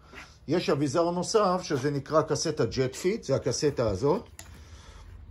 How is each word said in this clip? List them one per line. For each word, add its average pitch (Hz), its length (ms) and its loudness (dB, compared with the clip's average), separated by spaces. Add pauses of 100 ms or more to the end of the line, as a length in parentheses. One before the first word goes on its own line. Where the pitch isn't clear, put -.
(480)
יש 175 220 0
אביזר 151 400 2
נוסף, 185 520 2
שזה 147 280 0
נקרא 143 320 2
קסטה 147 440 0
ג'ט 104 280 -2
פיט, 196 300 -2
זה 135 120 0
הקסטה 131 540 0
הזאת, 143 320 0 (1080)